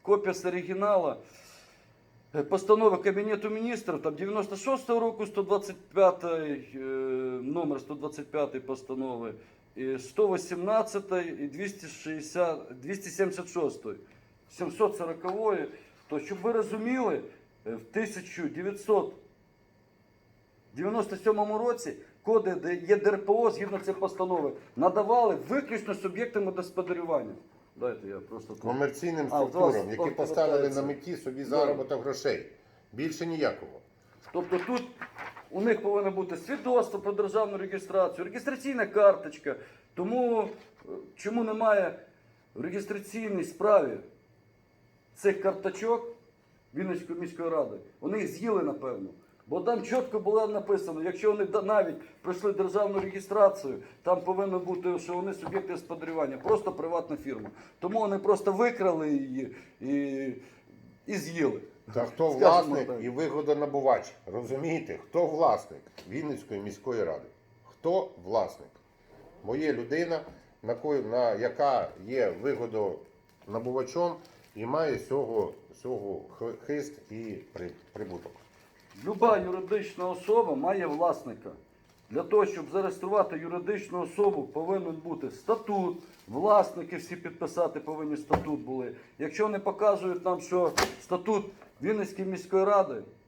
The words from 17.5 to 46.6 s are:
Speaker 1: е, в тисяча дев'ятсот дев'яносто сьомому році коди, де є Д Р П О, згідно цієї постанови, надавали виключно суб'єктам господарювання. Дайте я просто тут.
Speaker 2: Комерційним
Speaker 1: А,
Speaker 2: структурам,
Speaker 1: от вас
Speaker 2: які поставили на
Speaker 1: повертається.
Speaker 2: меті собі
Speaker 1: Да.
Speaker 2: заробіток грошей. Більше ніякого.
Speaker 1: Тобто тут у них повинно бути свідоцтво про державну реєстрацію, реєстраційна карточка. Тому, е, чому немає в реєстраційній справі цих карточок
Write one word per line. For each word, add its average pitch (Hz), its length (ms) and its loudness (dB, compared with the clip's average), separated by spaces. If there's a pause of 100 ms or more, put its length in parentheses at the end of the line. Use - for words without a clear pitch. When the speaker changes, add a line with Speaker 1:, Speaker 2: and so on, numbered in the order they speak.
Speaker 1:
е, 113 80 -6
в 110 80 -14
тисяча 208 600 -6
дев'ятсот 180 680 0 (1600)
дев'яносто 202 420 -2
сьомому 214 420 2
році 226 360 -2 (300)
коди, 202 320 4
де 175 200 -2
є 170 200 6
Д 202 140 4
Р 196 160 2
П 202 80 4
О, 226 180 6
згідно 196 280 -4
цієї 190 200 -2
постанови, 185 520 0 (240)
надавали 202 600 6
виключно 208 580 -2
суб'єктам 202 540 -2
господарювання. 170 840 -2 (420)
Дайте 107 320 -6
я 98 120 -10
просто 113 340 -14
тут. - 80 -14
Speaker 2:
Комерційним 143 680 -2
Speaker 1:
А, 143 60 0
Speaker 2:
структурам, 143 320 4
Speaker 1:
от 120 60 4 (100)
вас 107 140 -6
Speaker 2:
які 165 120 0
поставили 151 480 2
на 139 100 2
Speaker 1:
повертається. 139 120 0
Speaker 2:
меті 143 420 -6
собі 135 200 -8
Speaker 1:
Да. 123 60 -8
Speaker 2:
заробіток 143 540 2
грошей. 131 420 -2 (480)
Більше 156 320 -4
ніякого. 160 460 -2 (600)
Speaker 1:
Тобто 180 340 0
тут 247 160 -2 (680)
у 190 100 -4
них 226 200 4
повинно 202 300 2
бути 180 260 -4
свідоцтво 226 640 0
про 202 120 -2
державну 202 460 0
реєстрацію, 190 680 0
реєстраційна 262 600 -4
карточка. 196 680 4 (380)
Тому, 233 480 2
е, - 500 -10 (240)
чому 233 280 -2
немає 214 560 2 (560)
в 113 60 -8
реєстраційній 196 840 -4
справі 185 540 4 (1160)
цих 196 260 2
карточок 202 760 0 (600)